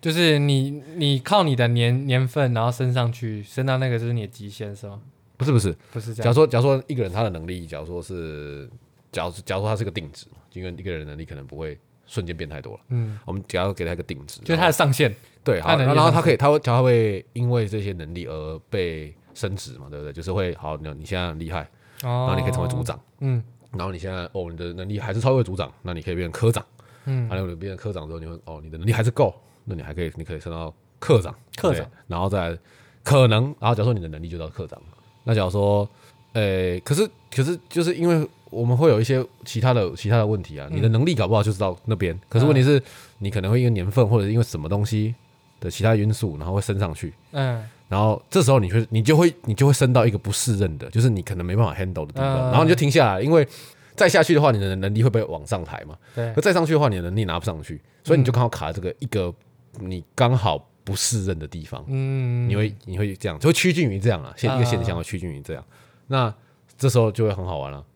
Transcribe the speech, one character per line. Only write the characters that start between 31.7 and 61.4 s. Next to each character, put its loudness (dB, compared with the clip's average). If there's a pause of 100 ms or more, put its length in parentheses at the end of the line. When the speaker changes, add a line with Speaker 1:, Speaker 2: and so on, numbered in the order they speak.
Speaker 1:
长。 -4
Speaker 2:
对， -16 (180)
然 -6
后 -2
再 -2 (460)
可 6
能， 2
然 -2
后 2
假 -2
如 2
说 2
你 -2
的 -10
能 -12
力 -12
就 -10
到 -8
课 -10
长， -18 (440)
那 2
假 2
如 0
说， 2 (440)
诶， 0
可 0
是， 2 (260)
可 2
是 0 (100)
就 -2
是 0
因 0
为 2 (220)
我 -4
们 4
会 6
有 6
一 2
些 0 (200)
其 -6
他 4
的， 0
其 -6
他 4
的 4
问 -2
题 -14
啊， -12
Speaker 1:
嗯。 -4
Speaker 2:
你 -2
的 4
能 4
力 2
搞 0
不 2
好 4
就 0
是 -4
到 -2
那 -2
边， -4 (100)
可 2
是 6
问 6
题 6
是， 6
Speaker 1:
嗯。 0 (360)
Speaker 2:
你 -6
可 -2
能 -2
会 4
因 2
为 4
年 0
份 4
或 4
者 0
因 0
为 4
什 -4
么 -6
东 0
西 -2 (460)
的 -6
其 -6
他 6
因 2
素， -4
然 -8
后 -4
会 2
升 -2
上 -2
去。 -10 (160)
Speaker 1:
嗯。 -4 (240)
Speaker 2:
然 0
后 2 (100)
这 4
时 4
候 8
你 0
会， 2
你 2
就 6
会， 6 (120)
你 -2
就 4
会 8
升 4
到 6
一 6
个 -2
不 -4
适 0
任 0
的， -12
就 2
是 6
你 0
可 -8
能 -4
没 -2
办 4
法 0
handle -4
的 -14
地 -6
方， 0
Speaker 1:
嗯。 0
Speaker 2:
然 2
后 8
你 6
就 8
停 2
下 6
来， -2
因 0
为 6 (480)
再 6
下 6
去 4
的 6
话， 6
你 2
的 -2
能 -2
力 4
会 6
被 2
往 -8
上 -4
抬 -12
嘛。 -18 (180)
Speaker 1:
对。 -4
Speaker 2:
可 2
再 4
上 4
去 0
的 4
话， 4
你 0
的 -4
能 -4
力 0
拿 -2
不 -8
上 -4
去， -14 (220)
所 4
以 4
你 4
就 2
刚 2
好 0
卡 -6
在 -6
这 -8
个 -6
一 -8
个 -4 (460)
你 -10 (120)
刚 4
好 0 (180)
不 -4
适 -2
任 -4
的 -10